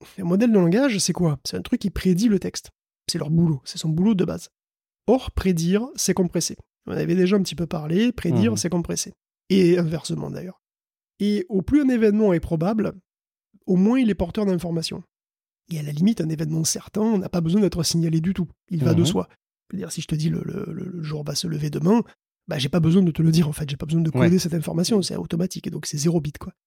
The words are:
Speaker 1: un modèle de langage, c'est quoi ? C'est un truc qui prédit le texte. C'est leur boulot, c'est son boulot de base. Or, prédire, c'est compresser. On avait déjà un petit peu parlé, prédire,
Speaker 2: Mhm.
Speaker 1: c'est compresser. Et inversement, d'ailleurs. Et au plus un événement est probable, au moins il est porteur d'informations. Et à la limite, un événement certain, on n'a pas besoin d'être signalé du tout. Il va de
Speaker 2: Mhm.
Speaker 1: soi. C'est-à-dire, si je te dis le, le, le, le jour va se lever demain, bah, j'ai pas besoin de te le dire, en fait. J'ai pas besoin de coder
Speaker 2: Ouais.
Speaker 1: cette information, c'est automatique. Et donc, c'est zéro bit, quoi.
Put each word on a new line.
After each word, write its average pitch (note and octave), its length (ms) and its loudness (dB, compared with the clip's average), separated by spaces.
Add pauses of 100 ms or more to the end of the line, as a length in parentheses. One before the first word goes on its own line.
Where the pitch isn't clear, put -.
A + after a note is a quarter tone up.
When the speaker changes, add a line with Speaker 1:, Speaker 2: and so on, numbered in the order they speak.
(180)
Speaker 1:
un F#3+ 60 -8
modèle G3+ 280 2
de G#3 60 6
langage, G3+ 400 4
c'est - 160 0
quoi ? D#3+ 280 0
C'est - 140 -8
un - 60 -6
truc - 180 -2
qui F#3+ 100 -2
prédit F#3+ 380 2
le G3 100 2
texte. - 320 -8 (400)
C'est E3+ 80 -4
leur D3+ 120 -4
boulot, D#3+ 340 2
c'est - 140 -12
son D#3+ 100 -4
boulot F#3 260 2
de E3+ 100 0
base. - 260 -8 (580)
Or, B3+ 240 2
prédire, F#3+ 640 0
c'est - 180 0
compresser. F3 420 -2 (300)
On F3 60 -8
avait D#3+ 240 0
déjà F#3 200 4
un G3 60 2
petit D#3+ 140 -6
peu E3+ 100 -4
parlé, F3 460 0
prédire, F#3 400 0
Speaker 2:
Mhm. G#3 40 -2
Speaker 1:
c'est F3 120 -4
compresser. F3 460 -4 (340)
Et F3+ 300 6
inversement, D#3 520 -4
d'ailleurs. D3 300 -12 (580)
Et G#3 300 0
au F#3+ 140 0
plus C#4+ 200 2
un C4 60 2
événement G#3+ 440 4
est E3 80 2
probable, F#3+ 520 -2 (760)
au F#3+ 80 2
moins A3 240 4
il A#3 120 4
est F#3 40 0
porteur F#3+ 320 -2
d'informations. E3+ 560 -2 (680)
Et D#3 80 -6
à - 20 -8
la D3 80 -8
limite, F3 300 2
un D#3+ 80 -2
événement D#3+ 340 -2
certain, - 380 -4
on A3 180 2
n'a F#3 100 -4
pas F3 120 -2
besoin E3+ 220 2
d'être F3 200 0
signalé E3 380 0
du F3+ 120 -2
tout. F3 140 -2 (240)
Il D#3 140 -2
va - 100 4
de E3 60 4
Speaker 2:
Mhm. E3 60 4
Speaker 1:
soi. D#3+ 220 -2 (420)
C'est-à-dire, F#3 200 -10
si D#3+ 120 -8
je - 40 -10
te - 80 -4
dis D#3 140 -2
le, D#3+ 160 -2
le, - 280 -8
le, - 120 -10
le F3+ 180 -10
jour D3+ 220 -8
va D3 100 -8
se F3 140 -4
lever D3+ 220 -4
demain, F3 340 2 (440)
bah, - 100 -4
j'ai C3 100 -2
pas F3+ 120 2
besoin E3 220 4
de E3+ 80 4
te D#3 120 -2
le E3 80 4
dire, D#3+ 180 4
en D3+ 40 -6
fait. D3+ 180 -8
J'ai C#3+ 60 -6
pas E3 100 -10
besoin D#3+ 160 0
de D#3+ 80 0
coder B2+ 200 4
Speaker 2:
Ouais. F3+ 80 4
Speaker 1:
cette E3+ 160 -2
information, F3 480 0
c'est - 140 -6
automatique. F3 500 -6
Et E3+ 40 -6
donc, D#3 160 -10
c'est D3+ 120 -8
zéro E3 220 0
bit, D3 180 -10
quoi. - 140 -14 (140)